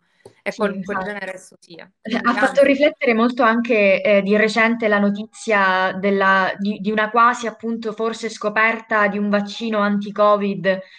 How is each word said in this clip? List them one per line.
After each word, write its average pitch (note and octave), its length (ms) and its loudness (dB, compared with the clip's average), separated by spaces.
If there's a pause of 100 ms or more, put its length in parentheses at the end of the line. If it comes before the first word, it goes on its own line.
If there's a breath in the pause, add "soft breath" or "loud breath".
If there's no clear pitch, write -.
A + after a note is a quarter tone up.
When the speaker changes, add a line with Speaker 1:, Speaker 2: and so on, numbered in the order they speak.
(460 soft breath)
Speaker 1:
E G3 60 -6
Speaker 2:
Sì, - 60 -16
Speaker 1:
quel, G#3 120 0 (120)
quel G3 140 -8
Speaker 2:
infatti. F#3+ 80 -6
Speaker 1:
genere G3 300 -10
esso - 260 -20
sia. F3 300 -20 (100)
Speaker 2:
Eh, - 160 -6
ha - 40 -2
Speaker 1:
Quindi, - 180 0
Speaker 2:
fatto C4 220 2
Speaker 1:
anzi. C#4 40 8
Speaker 2:
riflettere C#4 500 2
molto A#3+ 280 0
anche, A3+ 600 2
eh, G3+ 200 4
di G3 160 0
recente A3+ 500 0
la G#3 100 4
notizia G3+ 1040 0
della, F#3+ 580 2
di, G#3 220 -4
di G3 100 -4
una G#3+ 200 -2
quasi, A#3+ 360 2
appunto, A3 460 -8
forse A3+ 380 -6
scoperta A3 800 0
di G3 100 -4
un G#3 100 -2
vaccino G3+ 520 -2
anti-covid G3+ 840 0
Speaker 1:
Eh. F#3+ 140 0 (180 loud breath)